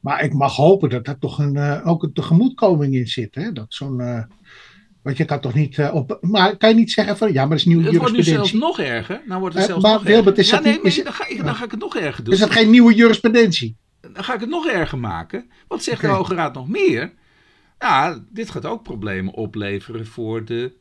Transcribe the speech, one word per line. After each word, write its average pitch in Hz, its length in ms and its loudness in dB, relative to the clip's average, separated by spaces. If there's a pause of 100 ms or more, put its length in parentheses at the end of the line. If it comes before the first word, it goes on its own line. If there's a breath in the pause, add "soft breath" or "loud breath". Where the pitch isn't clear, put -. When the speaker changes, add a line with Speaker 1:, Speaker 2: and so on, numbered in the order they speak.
Speaker 1:
Maar 139 240 -4
ik - 80 -2
mag 135 240 -2
hopen 165 340 4
dat 117 140 -6
daar 139 140 -10
toch - 200 -6
een, 143 180 -2
eh, 143 280 -2
ook 165 180 -2
een 156 100 -4
tegemoetkoming 165 840 2
in 123 140 -2
zit, 110 260 -8
hè? 196 180 -8
Dat 117 160 -12
zo'n, 135 320 -10
eh, 120 220 -6 (800 soft breath)
want 135 140 -6
je 160 80 -2
kan 143 160 -4
toch 120 140 -4
niet, 143 240 -2
eh, 147 160 0
op, 156 260 -4
maar 190 360 2
kan 220 120 4
je 226 60 8
niet 226 180 4
zeggen 202 240 -2
van, 214 160 0
"Ja, 131 80 0
maar 139 80 0
dat 156 100 0
is - 60 0
nieuwe 165 200 4
Speaker 2:
Het 160 120 2
wordt 170 160 0
nu 247 60 0
Speaker 1:
jurisprudentie." 185 400 2
Speaker 2:
zelfs 302 200 0
nog 160 80 -4
erger. 117 400 -6
Nou 185 140 -8
wordt 185 140 -6
het 190 100 0
Speaker 1:
Eh, 202 60 0
Speaker 2:
zelfs 185 140 0
Speaker 1:
maar 214 80 6
Speaker 2:
nog 214 100 0
Speaker 1:
Wilbert, 208 240 4 (120)
Speaker 2:
erger. - 40 6
Speaker 1:
is - 80 2
dat - 80 4
Speaker 2:
Ja, 214 60 -2
nee, 226 120 2
Speaker 1:
niet, - 100 -4
is 185 100 2
Speaker 2:
nee, 359 80 -2
Speaker 1:
het, 254 120 -10
Speaker 2:
dan 359 100 -10
ga - 60 -10
ik, 202 120 -8
dan 233 100 -4
ga 233 100 -10
ik 220 60 -10
het 233 100 -12
nog - 160 -8
erger 139 280 -6
doen. 175 100 -4
Speaker 1:
is 190 60 2
dat 202 100 2
geen 220 200 4
nieuwe 233 240 10
jurisprudentie? 220 840 2 (240)
Speaker 2:
Dan - 240 -16
ga 254 100 -6
ik 208 60 -8
het 226 80 -10
nog 330 180 -6
erger 175 320 -4
maken. 107 520 -10 (180 soft breath)
Wat - 140 -10
zegt 233 180 -6
de 156 60 -2
Speaker 1:
Oké. 196 100 0
Speaker 2:
Hoge 190 180 -4
Raad 156 200 -4
nog 131 140 -12
meer? 185 440 -2 (640)
Ja, 151 520 0
dit 214 200 -12
gaat 127 160 -10
ook 220 160 -8
problemen 98 500 -8
opleveren 104 720 -8
voor 113 380 -8
de 117 360 -8